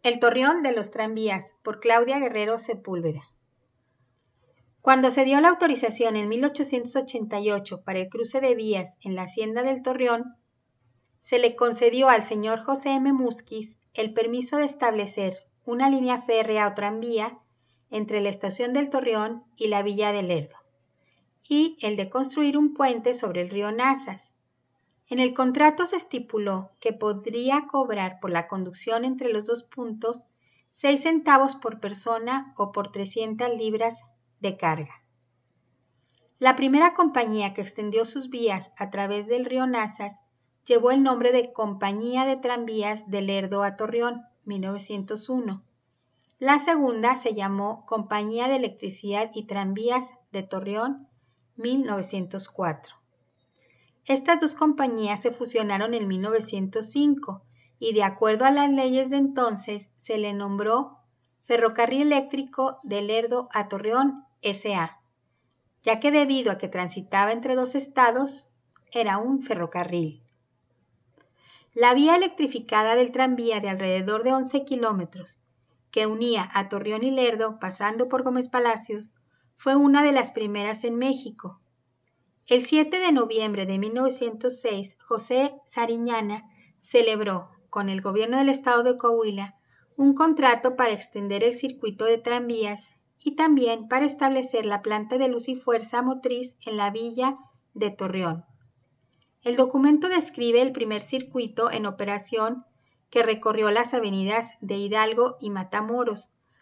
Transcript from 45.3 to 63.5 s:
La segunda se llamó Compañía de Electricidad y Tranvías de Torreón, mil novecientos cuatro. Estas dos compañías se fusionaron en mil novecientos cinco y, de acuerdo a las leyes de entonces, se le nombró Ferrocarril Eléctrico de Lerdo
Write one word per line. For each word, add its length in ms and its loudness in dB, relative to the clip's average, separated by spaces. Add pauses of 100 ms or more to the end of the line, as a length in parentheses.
La 180 4
segunda 580 2
se 200 -2
llamó 500 -4
Compañía 600 -4
de 80 2
Electricidad 800 -4
y 80 -8
Tranvías 720 -2 (160)
de 100 -8
Torreón, 680 -6 (480)
mil 300 -2
novecientos 640 -8
cuatro. 460 -6 (1120)
Estas 320 2
dos 140 0
compañías 640 0
se 120 -2
fusionaron 640 -2
en 120 -4
mil 140 -4
novecientos 680 -4
cinco 500 0 (380)
y, 140 -2
de 100 4
acuerdo 420 2
a 60 8
las 180 4
leyes 400 2
de 80 0
entonces, 800 -2
se 220 -6
le 120 -4
nombró 680 -4 (420)
Ferrocarril 640 2
Eléctrico 800 0
de 180 -4
Lerdo 500 -2